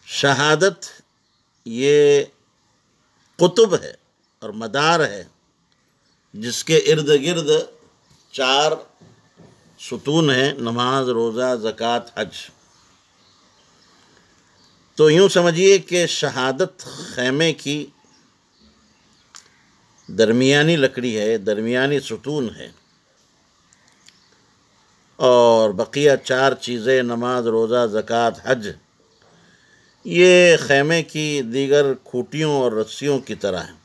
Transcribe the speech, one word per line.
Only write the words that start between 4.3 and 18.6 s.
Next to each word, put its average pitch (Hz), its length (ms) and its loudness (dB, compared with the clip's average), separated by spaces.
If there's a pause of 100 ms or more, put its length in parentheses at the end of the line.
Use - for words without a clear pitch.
और 107 100 -14
मदार 139 500 -2
है 101 240 -6 (1080)
जिसके 120 420 -2 (100)
इर्द 151 240 2 (100)
गिर्द 151 300 -4 (840)
चार 139 420 0 (1040)
सुतून 147 500 -2
हैं, 135 280 0
नमाज, 123 500 -2
रोज़ा, 117 480 -2
ज़कात, 113 640 -6
हज। - 320 -10 (2500)
तो 156 120 6
यूँ 185 180 6
समझिए 180 520 4
कि 170 260 -2
शहादत 131 680 -4 (380)
खेमे 139 400 -2
की 143 380 -10 (2250)